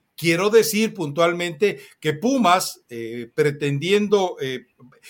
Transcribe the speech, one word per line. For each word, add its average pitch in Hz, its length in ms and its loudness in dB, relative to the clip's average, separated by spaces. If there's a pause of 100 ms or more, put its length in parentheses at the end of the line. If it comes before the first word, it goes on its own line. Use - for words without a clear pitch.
(180)
quiero 170 320 0
decir 214 440 4
puntualmente 170 840 -2 (200)
que 151 140 -2
Pumas, 185 760 0
eh, 117 440 -10
pretendiendo, 165 1080 0
eh, 131 240 -8 (440)